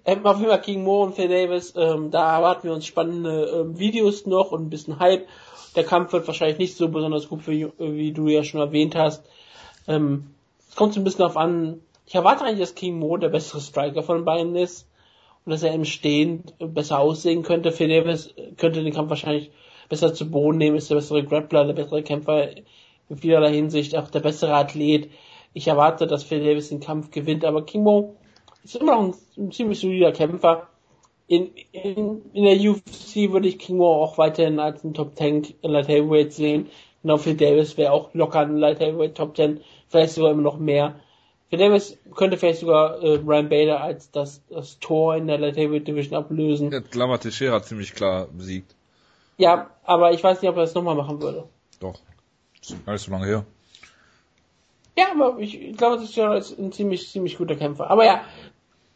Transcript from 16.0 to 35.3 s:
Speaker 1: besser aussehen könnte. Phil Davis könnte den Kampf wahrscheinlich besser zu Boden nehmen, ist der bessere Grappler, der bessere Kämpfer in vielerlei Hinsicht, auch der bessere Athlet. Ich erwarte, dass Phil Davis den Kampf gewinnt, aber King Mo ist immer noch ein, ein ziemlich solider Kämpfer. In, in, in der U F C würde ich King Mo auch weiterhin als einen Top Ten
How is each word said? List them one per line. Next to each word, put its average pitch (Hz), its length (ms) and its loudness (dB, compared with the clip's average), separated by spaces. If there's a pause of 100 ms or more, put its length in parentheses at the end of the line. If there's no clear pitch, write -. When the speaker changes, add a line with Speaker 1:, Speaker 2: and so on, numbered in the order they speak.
Speaker 1:
besser 160 420 -4
aussehen 165 420 0
könnte. 165 300 0
Phil 160 160 0
Davis 160 440 0 (260)
könnte 160 260 0
den 151 100 -4
Kampf 156 160 -4
wahrscheinlich 147 400 -4 (380)
besser 160 260 0
zu 160 160 -8
Boden 156 280 2
nehmen, 151 180 4
ist 151 120 -6
der 151 60 0
bessere 147 300 0
Grappler, 151 400 2
der 143 80 -2
bessere 147 320 -4
Kämpfer 151 460 -2 (580)
in 147 80 -14
vielerlei 156 360 4
Hinsicht, 151 440 0
auch 147 120 -4
der 147 120 -2
bessere 151 340 0
Athlet. 147 560 2 (420)
Ich - 140 -8
erwarte, 156 400 4
dass 147 160 -2
Phil 147 220 -4
Davis 147 240 0
den 143 120 -8
Kampf 151 300 -8
gewinnt, 156 340 -4
aber 156 220 -2
King 208 160 -4
Mo 208 340 2 (480)
ist - 120 -14
immer 285 180 4
noch 202 140 2
ein, 180 60 -6 (220)
ein 202 140 -8
ziemlich 214 300 -4
solider 185 320 2
Kämpfer. 165 560 2 (580)
In, 175 240 2 (220)
in, 202 500 -6 (100)
in 202 120 0
der 196 120 8 (140)
U 202 40 4
F - 100 -10
C - 480 -4
würde 190 160 2
ich 185 100 -6
King 180 200 -6
Mo 165 260 4
auch 156 140 -6
weiterhin 156 420 2
als 151 240 -4
einen 156 100 -10
Top 147 220 -8
Ten 151 300 0 (160)